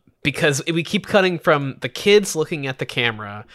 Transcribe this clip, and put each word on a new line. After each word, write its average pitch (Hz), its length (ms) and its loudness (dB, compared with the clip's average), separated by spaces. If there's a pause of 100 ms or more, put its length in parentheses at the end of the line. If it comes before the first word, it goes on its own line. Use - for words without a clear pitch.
(240)
because 147 420 0
we 170 160 -2
keep 190 240 -2
cutting 185 320 2
from 143 440 0
the 131 80 -6
kids 202 460 4
looking 156 300 -4
at 135 140 -6
the 131 80 -4
camera 107 680 -4